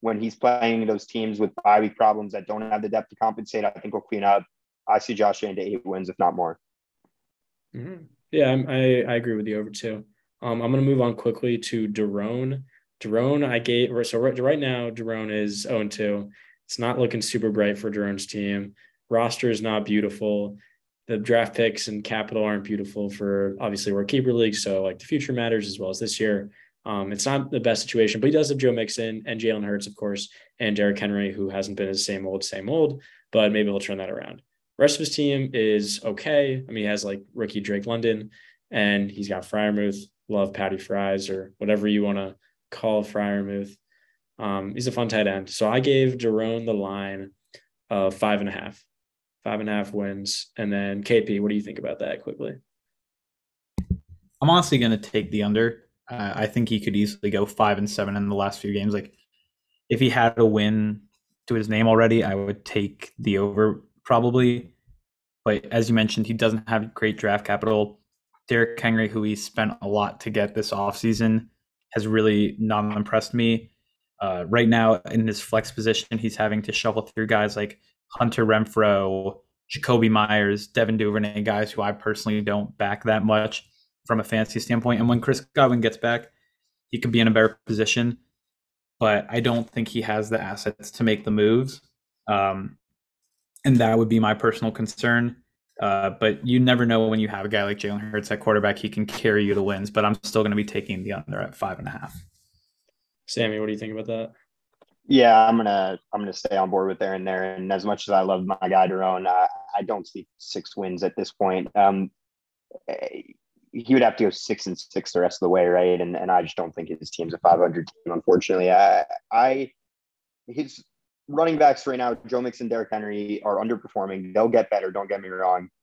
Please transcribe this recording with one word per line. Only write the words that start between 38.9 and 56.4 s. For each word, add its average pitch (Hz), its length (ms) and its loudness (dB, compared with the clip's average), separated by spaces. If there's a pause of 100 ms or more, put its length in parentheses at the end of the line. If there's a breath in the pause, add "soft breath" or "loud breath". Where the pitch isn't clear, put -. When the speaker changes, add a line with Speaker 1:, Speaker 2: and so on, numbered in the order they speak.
Speaker 2:
he's 98 180 -8
got 92 140 -4
Freiermuth. 104 560 -2 (300)
Love 101 260 -2
Patty 95 240 -4
Fries 98 500 -4
or 95 300 -8
whatever 104 300 0
you 104 160 2
wanna 98 320 -4 (340)
call 107 340 0
Freiermuth. 101 720 -4 (600)
Um, 98 340 -4
he's 123 140 -6
a 127 60 -4
fun 120 160 -2
tight 107 180 0
end. 95 240 -4
So - 180 0
I 120 120 2
gave 131 360 2
Daron 113 480 -2
the 113 80 -2
line 98 600 -6 (580 soft breath)
of 98 240 0
five 104 260 2
and 101 80 -4
a 98 40 -8
half. - 300 -14 (640)
five 107 160 -4
and 107 80 -6
a 107 40 -2
half 101 200 -4
wins. 101 640 -6
And 101 160 -4
then 101 300 -4
K 113 200 4
P, 104 180 -2
what 104 80 0
do 104 60 0
you 104 80 -2
think - 160 -12
about - 220 -8
that - 220 -6
quickly? - 340 -10 (1800)
Speaker 3:
I'm 147 100 6
honestly 170 280 4
gonna 117 180 4
take 104 340 -4
the 104 120 0
under. 110 420 2 (260)
Uh, 104 240 -6
I 107 120 -2